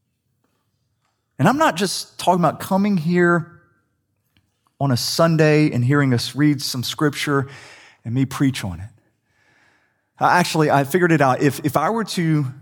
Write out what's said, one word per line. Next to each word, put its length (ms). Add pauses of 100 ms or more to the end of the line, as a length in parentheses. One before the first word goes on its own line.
(1400)
And 80
I'm 120
not 180
just 420
talking 220
about 180
coming 380
here 580 (1300)
on 100
a 60
Sunday 760
and 120
hearing 280
us 220
read 260
some 220
scripture 680 (560)
and 100
me 100
preach 400
on 160
it. 100 (1300)
Uh, 60
actually, 440
I 140
figured 280
it 80
out. 200
If, 240
if 120
I 140
were 140
to 420 (160)